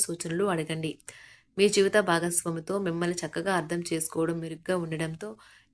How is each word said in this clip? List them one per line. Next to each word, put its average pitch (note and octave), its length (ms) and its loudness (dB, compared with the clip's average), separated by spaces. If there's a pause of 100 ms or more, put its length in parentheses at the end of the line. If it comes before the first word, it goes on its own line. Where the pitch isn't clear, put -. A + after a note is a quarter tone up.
సూచనలు E3+ 480 -2
అడగండి. D#3+ 400 -4 (640)
మీ G3 80 6 (100)
జీవిత G3 220 6 (120)
భాగస్వామితో E3+ 720 0
మిమ్మల్ని F3 420 0
చక్కగా E3+ 380 -4
అర్థం E3 280 -2
చేసుకోవడం E3 560 0
మెరుగ్గా E3 400 -4
ఉండడంతో D#3+ 460 -6 (440)